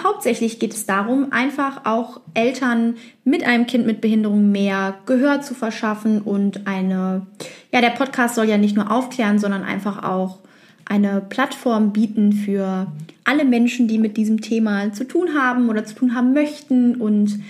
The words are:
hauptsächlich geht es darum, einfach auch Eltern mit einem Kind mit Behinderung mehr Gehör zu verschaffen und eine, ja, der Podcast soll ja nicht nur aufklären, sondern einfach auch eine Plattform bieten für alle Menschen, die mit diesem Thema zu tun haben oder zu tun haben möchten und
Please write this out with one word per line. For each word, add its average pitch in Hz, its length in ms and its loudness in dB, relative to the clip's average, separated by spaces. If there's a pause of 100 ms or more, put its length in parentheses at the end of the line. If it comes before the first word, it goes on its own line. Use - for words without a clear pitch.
hauptsächlich 240 540 -2
geht 214 160 -4
es - 140 -10
darum, 233 440 0
einfach 269 540 -2
auch 233 340 -4 (140)
Eltern 233 600 0 (280)
mit 302 220 2
einem 240 220 2
Kind 233 180 0
mit 220 160 -2
Behinderung 208 500 2
mehr 196 440 0 (100)
Gehör 277 360 2
zu 269 120 -10
verschaffen 220 720 -2
und 202 420 -2
eine, 190 640 -2 (440)
ja, 254 80 4
der 240 120 4
Podcast 247 420 -2
soll 220 160 2
ja 214 80 4
nicht 208 180 4
nur 202 140 0
aufklären, 220 480 0
sondern 202 260 -2
einfach 196 400 -6
auch 185 360 -4 (500)
eine 202 300 2
Plattform 214 720 0
bieten 208 400 2
für 196 560 -2 (380)
alle 285 180 2
Menschen, 240 460 2
die 220 80 0
mit 220 180 0
diesem 220 240 0
Thema 214 540 -2
zu 208 100 -8
tun 339 340 -2
haben 247 300 2
oder 214 160 0
zu - 120 -12
tun 247 200 0
haben 247 160 2
möchten 262 640 2
und 208 540 0